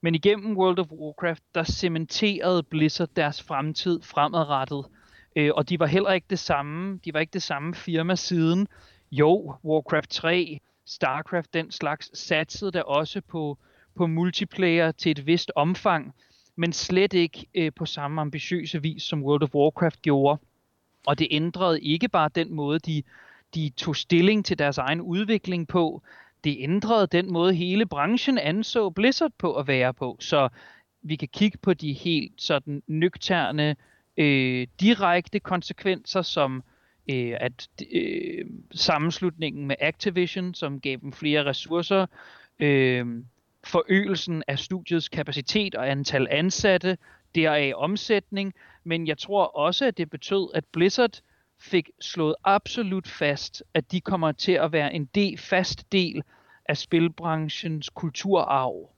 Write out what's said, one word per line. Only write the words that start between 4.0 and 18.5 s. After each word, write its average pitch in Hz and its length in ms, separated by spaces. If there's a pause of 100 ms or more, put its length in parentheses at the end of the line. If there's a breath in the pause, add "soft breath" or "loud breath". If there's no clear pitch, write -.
fremadrettet. 143 840 (500 soft breath)
Øh, 151 200
og - 140
de 175 100
var 165 60
heller 196 260
ikke 185 180
det 196 100
samme, 165 680
de 160 80
var 156 60
ikke 160 140
det 180 80
samme 151 340
firma 170 400
siden. 175 520 (440 soft breath)
Jo, 151 440 (100)
Warcraft 156 440
tre, 165 500 (260)
Starcraft, 156 680
den 165 180
slags, - 460
satsede 170 540
da 170 100
også 151 400
på, 151 360 (380 soft breath)
på 175 120
multiplayer 170 840
til - 200
et 143 160
vist 165 280
omfang, 165 580 (420 soft breath)
men 170 180
slet 185 400
ikke, 170 420
øh, 160 200
på 165 100
samme 151 360
ambitiøse 151 600